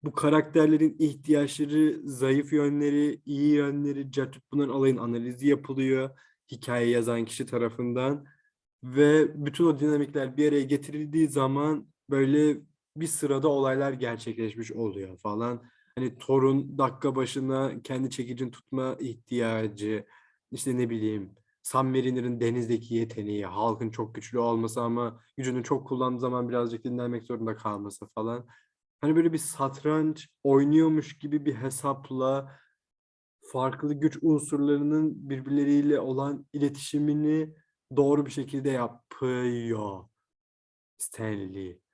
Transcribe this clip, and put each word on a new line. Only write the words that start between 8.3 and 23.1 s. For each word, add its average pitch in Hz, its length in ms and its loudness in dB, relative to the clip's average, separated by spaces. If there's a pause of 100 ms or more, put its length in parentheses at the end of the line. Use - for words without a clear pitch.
Ve 147 600 6
bütün 147 200 2
o 151 140 4
dinamikler 143 580 0
bir 151 120 6
araya 143 140 4
getirildiği 147 640 0
zaman 139 600 0 (220)
böyle 143 480 4 (400)
bir 160 100 -4
sırada 139 400 0
olaylar 135 460 2
gerçekleşmiş 113 760 -6
oluyor 98 460 -8
falan. 117 460 -6 (320)
Hani 127 220 -6
Thor'un 135 600 2
dakika 135 380 -2
başına 131 680 -2
kendi 131 260 -4
çekicini 123 420 -6
tutma 131 480 -6
ihtiyacı, 110 1080 -4 (460)
işte 127 260 -4
ne 123 120 0
bileyim, 107 420 -4 (320)
Sam 131 240 0
Mariner'in 127 520 -2
denizdeki 117 560 -2
yeteneği, 104 500 -4